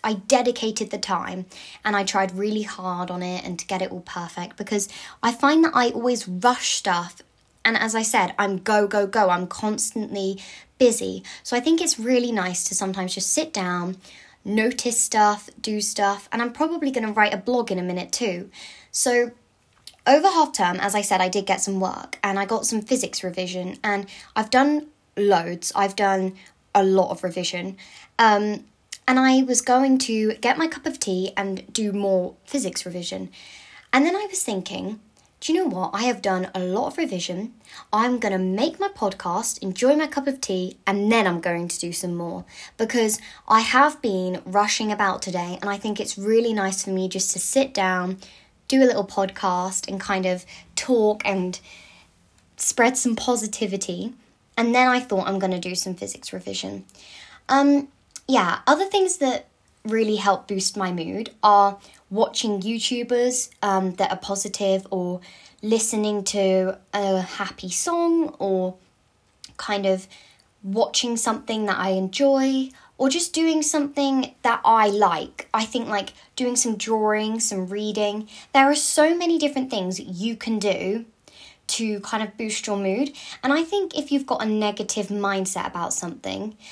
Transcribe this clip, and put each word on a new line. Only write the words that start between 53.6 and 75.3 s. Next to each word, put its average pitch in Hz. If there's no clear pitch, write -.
And 233
then 254
I 247
thought, 208
"I'm 196
gonna 185
do 180
some 180
physics -
revision." 190
Um, 277
yeah, 196
other 302
things 381
that 262
really 214
help 196
boost 190
my 185
mood 180
are 202
watching 208
YouTubers, 240
um, 190
that 190
are 185
positive, 196
or 180
listening 214
to 196
a 196
happy 190
song, 339
or 185
kind 202
of 190
watching 233
something 220
that 196
I 190
enjoy, 262
or 262
just 339
doing 320
something 285
that 233
I 220
like. 196